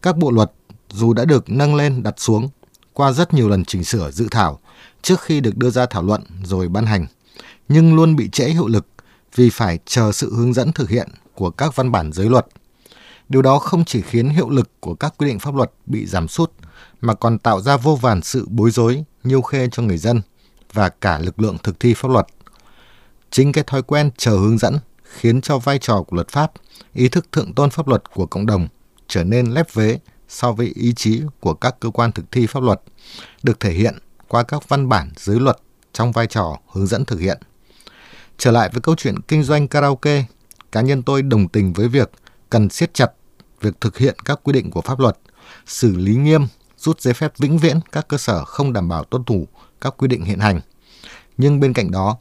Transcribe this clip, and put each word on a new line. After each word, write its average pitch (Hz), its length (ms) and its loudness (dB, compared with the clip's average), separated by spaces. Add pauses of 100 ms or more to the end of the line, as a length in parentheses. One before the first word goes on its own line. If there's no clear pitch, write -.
Các 180 160 0
bộ 156 140 2
luật 110 200 2 (380)
dù 113 240 2
đã 117 120 0
được 151 240 2
nâng 147 260 2
lên 143 280 0
đặt 104 140 -4
xuống 113 320 0 (440)
qua 139 180 2
rất 165 220 0
nhiều 123 160 4
lần 95 160 2
chỉnh 90 180 -4
sửa 80 280 -4
dự 98 200 -2
thảo 87 280 0 (420)
trước 180 200 2
khi 151 200 0
được 107 160 0
đưa 120 120 2
ra 123 160 0
thảo 98 180 -4
luận 104 200 0 (200)
rồi 92 260 -2
ban 101 160 0
hành, 101 200 0 (640)
nhưng 160 260 8
luôn 160 200 6
bị 110 140 0
trễ 120 160 0
hiệu 156 220 0
lực 110 200 0 (480)
vì 123 140 8
phải 90 360 -2
chờ 110 260 0
sự - 240 -4
hướng 120 180 0
dẫn 131 180 0
thực 123 180 -4
hiện 113 200 -2 (240)
của 92 160 -2
các 139 260 -4
văn 131 160 0
bản 82 200 -2
dưới 95 180 0
luật. 123 180 4 (840)
Điều 131 120 4
đó 135 180 4
không 170 260 0
chỉ 110 160 -4
khiến 117 280 -2
hiệu 151 200 0
lực 135 200 0 (100)
của 85 160 -8
các 147 220 -6
quy 147 100 0
định 113 120 -4
pháp 143 160 -6
luật 131 160 0 (140)
bị 107 200 -6
giảm 87 220 -4
sút, - 240 -2 (500)
mà 113 120 0
còn 117 260 0
tạo 104 220 0
ra 139 160 2
vô 147 180 2
vàn 113 260 0
sự - 280 -6
bối 113 220 2
rối, 123 320 0 (200)
nhiêu 131 180 2
khê 127 300 -2
cho 120 120 -6
người 98 140 0
dân 110 240 0 (520)
và 101 160 2
cả 85 300 -2
lực 90 200 -6
lượng 104 240 -2
thực 98 160 -6
thi 120 140 4
pháp 127 180 -2
luật. 113 160 2 (1040)
Chính 139 200 2
cái 147 160 0
thói 135 140 -2
quen 147 360 0
chờ - 140 0
hướng 107 260 2
dẫn 113 220 0 (240)
khiến 117 380 0
cho 143 160 -2
vai 139 220 -2
trò 104 220 -2
của 87 140 -8
luật 85 140 -4
pháp, 147 220 -2 (420)
ý 127 160 2
thức - 220 -4
thượng - 220 -4
tôn 143 160 2
pháp 147 180 -6
luật 120 260 -2
của 92 120 -4
cộng 98 200 -6
đồng 95 220 0 (400)
trở 87 160 -2
nên 117 300 0
lép 160 200 -2
vế 113 260 0 (300)
so 123 220 -4
với 113 240 -2
ý 120 180 0
chí 113 280 -2 (180)
của 87 140 -2
các 123 260 -4
cơ 117 100 -6
quan 117 220 -2
thực - 200 -10
thi 120 160 0
pháp 131 160 -6
luật, 120 180 0 (640)
được 117 160 0
thể 101 120 -2
hiện 101 260 -2 (300)
qua 120 160 0
các 147 260 -8
văn 139 200 0
bản 82 280 0
dưới 104 220 0
luật 135 180 2 (360)
trong 117 180 -2
vai 113 160 -2
trò 87 300 -4 (140)
hướng 95 160 -2
dẫn 113 180 -2
thực 101 140 -6
hiện. 92 180 -2 (1000)
Trở 123 140 2
lại 117 220 4
với 123 80 -6
câu 165 140 0
chuyện - 260 -4
kinh 156 220 0
doanh 147 240 0
karaoke, 143 580 0 (460)
cá 113 100 0
nhân 131 220 0
tôi 139 180 0
đồng 113 260 2
tình 95 260 0
với 104 140 0
việc 120 240 0 (380)
cần 110 200 2
siết - 240 -4
chặt - 180 0 (500)
việc 104 200 -4
thực 110 160 -4
hiện 127 180 0 (100)
các 143 180 -4
quy 143 100 0
định 123 180 0
của 165 100 -6
pháp 131 180 -6
luật, 120 180 2 (480)
xử 110 300 0
lý 95 200 2
nghiêm, 147 320 4 (300)
rút - 240 -2
giấy 123 120 0
phép 151 240 -4
vĩnh 147 200 0
viễn 156 220 2 (120)
các 151 160 -6
cơ 147 100 -4
sở 90 280 -2
không 139 280 -4
đảm 90 160 -2
bảo 82 140 -4
tuân 127 200 -6
thủ 95 240 -2 (340)
các 135 160 -6
quy 135 100 0
định 120 180 -2
hiện 95 140 -4
hành. 101 220 0 (760)
Nhưng 143 220 2
bên 135 140 2
cạnh 95 180 -2
đó 95 300 -2